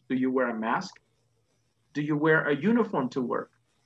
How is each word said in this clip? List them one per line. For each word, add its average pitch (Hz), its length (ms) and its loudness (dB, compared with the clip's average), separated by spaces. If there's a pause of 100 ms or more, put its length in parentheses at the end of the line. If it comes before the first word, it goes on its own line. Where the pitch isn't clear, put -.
Do 135 60 -2
you 127 160 0
wear 127 180 0
a 113 80 -4
mask? 117 380 -4 (960)
Do 147 80 -4
you 151 160 0
wear 156 300 4
a 147 80 2
uniform 180 540 2
to 135 120 -4
work? 117 300 -4 (340)